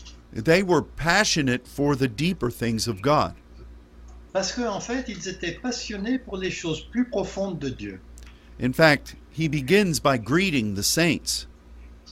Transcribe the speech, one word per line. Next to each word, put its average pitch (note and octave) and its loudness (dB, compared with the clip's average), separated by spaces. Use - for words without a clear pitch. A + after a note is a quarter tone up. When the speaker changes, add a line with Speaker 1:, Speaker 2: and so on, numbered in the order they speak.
Speaker 1:
they D#3+ 4
were F3 4
passionate D3 2
for C#3+ 2
the C3 2
deeper B2 0
things A#2 -2
of G2+ -4
God. B2 2
Speaker 2:
Parce - -2
que, B3 -4
en G#3 -2
fait, B3+ -6
ils F#3 -10
étaient F3+ -8
passionnés A#3 -4
pour G3 -10
les F#3 -4
choses D#3 -6
plus B3 0
profondes F#3+ -4
de C3+ -4
Dieu. G2+ -10
Speaker 1:
In B2+ 0
fact, D3+ 4
he D#3+ -2
begins D#3 2
by C3+ 4
greeting B2 0
the G2+ -4
saints. - 0